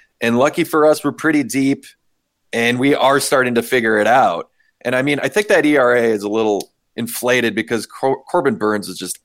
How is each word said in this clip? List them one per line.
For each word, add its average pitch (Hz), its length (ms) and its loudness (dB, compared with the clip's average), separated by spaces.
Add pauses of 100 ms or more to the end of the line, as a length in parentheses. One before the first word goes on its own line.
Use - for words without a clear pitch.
(220)
And 117 160 0
lucky 147 260 0
for 156 220 2
us, 151 180 2
we're 147 80 -2
pretty 151 320 0
deep, 135 400 -2 (720)
and 120 260 0
we 139 160 2
are 135 240 2
starting 127 360 0
to 117 80 0
figure 113 340 0
it 104 100 2
out. 110 420 2 (320)
And, 127 140 -4
I 127 60 0
mean, 139 200 -2
I 139 60 -2
think 208 220 -2
that 175 160 4
E 151 100 4
R 123 180 4
A 120 100 2
is 110 200 0
a 104 60 -4
little 107 420 -2 (240)
inflated 120 580 -2
because 110 320 -4
Cor-, - 380 -4
Corbin 139 320 -2
Burns 104 320 -4
is 92 100 -12
just 92 280 -12